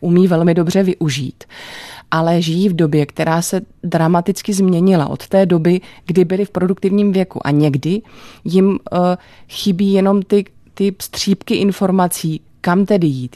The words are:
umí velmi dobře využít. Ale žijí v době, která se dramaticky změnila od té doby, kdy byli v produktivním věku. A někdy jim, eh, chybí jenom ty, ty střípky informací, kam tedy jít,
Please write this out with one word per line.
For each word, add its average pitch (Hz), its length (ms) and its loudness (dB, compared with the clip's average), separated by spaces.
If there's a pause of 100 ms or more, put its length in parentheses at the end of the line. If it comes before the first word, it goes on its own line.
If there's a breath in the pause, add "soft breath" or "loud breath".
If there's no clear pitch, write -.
umí 180 280 4
velmi 170 260 2
dobře 180 280 2
využít. 151 640 -4 (640 loud breath)
Ale 165 320 2
žijí 170 260 0
v 175 80 0
době, 151 300 2
která 160 360 -2
se 185 180 -4 (220)
dramaticky 170 680 0
změnila 185 560 2
od - 200 -10
té 196 180 2
doby, 175 340 2 (260 loud breath)
kdy 180 180 2
byli 185 200 -2
v 190 60 -8
produktivním 190 640 0
věku. 185 340 -4
A - 40 -2
někdy 151 520 0 (420 loud breath)
jim, 190 340 2 (140)
eh, 180 240 0 (320 soft breath)
chybí 196 440 -2
jenom 196 300 2
ty, 202 220 0 (300)
ty 196 280 -2
střípky - 520 -4
informací, 185 880 -2 (200)
kam 185 260 0
tedy 190 200 2
jít, 131 300 -4